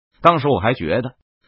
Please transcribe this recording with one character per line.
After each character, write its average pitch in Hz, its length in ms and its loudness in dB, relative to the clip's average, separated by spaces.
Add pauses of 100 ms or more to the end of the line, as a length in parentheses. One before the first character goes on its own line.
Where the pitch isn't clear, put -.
(220)
当 170 160 4
时 139 100 -2
我 117 120 2
还 117 140 0
觉 90 280 -2
得， 117 120 -12 (320)